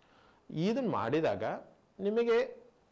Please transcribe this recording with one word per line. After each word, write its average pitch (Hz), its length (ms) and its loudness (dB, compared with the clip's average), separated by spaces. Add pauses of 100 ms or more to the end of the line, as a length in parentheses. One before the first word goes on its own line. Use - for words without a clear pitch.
(500)
ಇದನ್ನು 214 400 0
ಮಾಡಿದಾಗ 113 540 0 (560)
ನಿಮಗೆ, 233 640 0 (280)